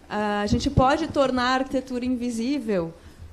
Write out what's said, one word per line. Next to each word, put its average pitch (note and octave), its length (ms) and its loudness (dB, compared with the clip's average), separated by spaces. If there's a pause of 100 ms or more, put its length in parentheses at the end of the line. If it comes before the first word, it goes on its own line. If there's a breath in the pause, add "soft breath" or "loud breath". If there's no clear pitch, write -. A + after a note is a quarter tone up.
a G#3 380 -2
gente A#3+ 220 0
pode C#4+ 380 4
tornar B3+ 420 2
a C4 60 2
arquitetura C4 500 -2
invisível? A3+ 880 -2 (400 loud breath)